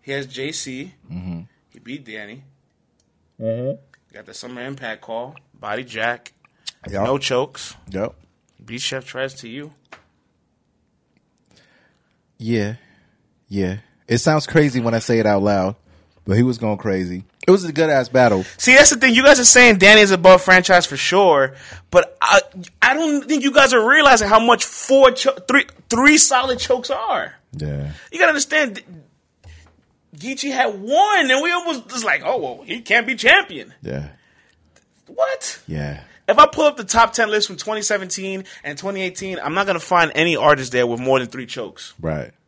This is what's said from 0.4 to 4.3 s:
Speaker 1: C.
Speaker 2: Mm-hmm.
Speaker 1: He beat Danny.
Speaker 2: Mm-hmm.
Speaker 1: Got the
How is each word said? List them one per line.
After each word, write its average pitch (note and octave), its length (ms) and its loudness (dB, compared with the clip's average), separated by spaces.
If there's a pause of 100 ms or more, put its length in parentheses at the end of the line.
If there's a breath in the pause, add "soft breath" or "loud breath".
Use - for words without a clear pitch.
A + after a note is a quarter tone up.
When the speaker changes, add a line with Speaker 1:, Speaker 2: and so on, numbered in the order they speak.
Speaker 1:
C. C#3+ 420 -14 (180)
Speaker 2:
Mm-hmm. F3+ 300 -12 (280)
Speaker 1:
He - 100 -20
beat C3+ 260 -20
Danny. G#2+ 380 -20 (960)
Speaker 2:
Mm-hmm. B2 400 -8 (320)
Speaker 1:
Got G#2 140 -20
the G2 80 -20